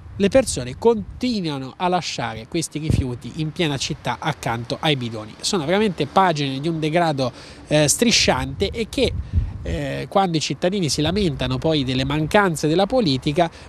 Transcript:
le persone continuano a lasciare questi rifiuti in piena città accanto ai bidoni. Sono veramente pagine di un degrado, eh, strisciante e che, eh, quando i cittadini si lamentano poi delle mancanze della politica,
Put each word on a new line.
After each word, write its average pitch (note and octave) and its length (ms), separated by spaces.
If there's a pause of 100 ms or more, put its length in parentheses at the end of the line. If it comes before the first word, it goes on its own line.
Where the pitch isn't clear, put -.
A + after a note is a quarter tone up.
(180)
le G3 120
persone C#3 480
continuano F#3+ 1000
a F#3 120
lasciare A#2 600
questi E3 300
rifiuti B2 560
in D#3 180
piena D3 240
città B2+ 420
accanto A#2+ 600
ai D#3 160
bidoni. A2 440
Sono E3 260
veramente F#3 400
pagine D3 520
di D3 100
un D#3+ 120
degrado, D#3 500 (360)
eh, D3+ 200
strisciante F3 840
e G#3+ 180
che, A3+ 240 (480)
eh, C#3 480
quando F3+ 300
i - 20
cittadini F3+ 480
si D3+ 140
lamentano C#3 560
poi D#3 260
delle C3 220
mancanze D#3 600
della F3 200
politica, E3 640 (180)